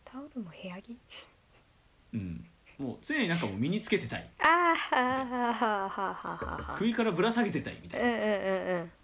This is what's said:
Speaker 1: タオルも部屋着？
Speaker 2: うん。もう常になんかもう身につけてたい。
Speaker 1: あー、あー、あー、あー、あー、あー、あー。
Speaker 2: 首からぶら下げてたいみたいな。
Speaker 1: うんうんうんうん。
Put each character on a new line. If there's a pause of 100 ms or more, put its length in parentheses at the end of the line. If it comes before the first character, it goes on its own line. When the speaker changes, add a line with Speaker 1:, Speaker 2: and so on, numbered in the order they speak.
Speaker 1:
タ
オ (120)
ル
も
部
屋
着？ (1160)
Speaker 2:
う
ん。 (320)
も
う
常
に
な
ん
か
も
う
身
に
つ
け
て
た
い。
Speaker 1:
あ
ー、
あ
ー、
あ
ー、
あ
ー、
あ
ー、
あ (280)
ー、
あ
ー。
Speaker 2:
首
か
ら
ぶ
ら
下
げ
て
た
い
み
た
い
な。
Speaker 1:
う
ん
う
ん
う
ん
う
ん。 (120)